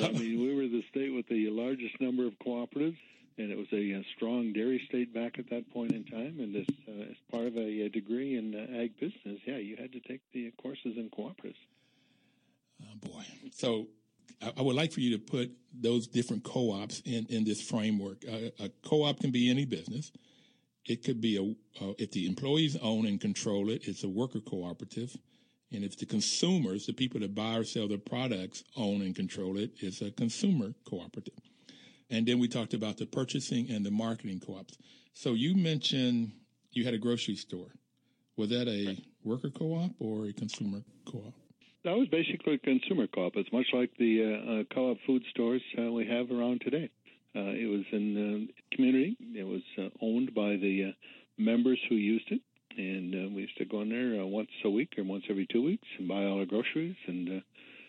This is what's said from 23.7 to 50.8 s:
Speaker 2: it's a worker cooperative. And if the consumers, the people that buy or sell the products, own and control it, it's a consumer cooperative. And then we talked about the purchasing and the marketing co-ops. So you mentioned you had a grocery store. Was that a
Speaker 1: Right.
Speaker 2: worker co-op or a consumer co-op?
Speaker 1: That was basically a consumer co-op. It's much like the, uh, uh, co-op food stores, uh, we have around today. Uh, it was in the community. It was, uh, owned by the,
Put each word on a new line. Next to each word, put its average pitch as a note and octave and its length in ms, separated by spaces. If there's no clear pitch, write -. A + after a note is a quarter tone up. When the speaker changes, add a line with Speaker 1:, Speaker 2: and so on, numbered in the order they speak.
Speaker 2:
it's G2 160
a G2+ 60
worker A#2+ 300
cooperative. F#2 760
And G2+ 120
if G2 140
the - 80
consumers, A2 800
the B2 80
people B2 260
that G2+ 160
buy A2+ 220
or A2 80
sell G#2+ 240
the G#2 80
products, A#2 680
own G2+ 240
and F#2 120
control F#2+ 440
it, G#2+ 220
it's F#2+ 220
a G#2 100
consumer A2 640
cooperative. - 560
And A2+ 160
then B2 140
we A#2+ 80
talked A#2 260
about G#2+ 240
the G#2+ 80
purchasing C3 640
and G#2 160
the G2+ 60
marketing G#2+ 480
co-ops. - 380
So B2+ 200
you C#3+ 220
mentioned B2+ 760
you A#2+ 140
had B2 80
a A2 40
grocery A2+ 380
store. - 380
Was G#2+ 120
that A#2+ 200
a G2+ 180
Speaker 1:
Right. F#2+ 160
Speaker 2:
worker B2+ 260
co-op E3 500
or G#2+ 280
a G2+ 40
consumer G#2 520
co-op? G#2+ 300
Speaker 1:
That F#3 140
was C4+ 100
basically D#3+ 460
a C3 60
consumer C3 480
co-op. F2+ 280
It's G2+ 160
much B2 220
like B2 240
the, A2+ 260
uh, A2 280
uh, G#2+ 120
co-op B2+ 320
food B2+ 260
stores, A#2+ 300
uh, A#2 140
we A#2 140
have A#2+ 260
around A#2+ 300
today. C#3+ 280
Uh, G2+ 180
it A2+ 40
was G2+ 240
in G#2 220
the G#2 340
community. C3 460
It G2+ 80
was, F#2+ 200
uh, F#2+ 120
owned A#2+ 320
by G#2 220
the, G2 300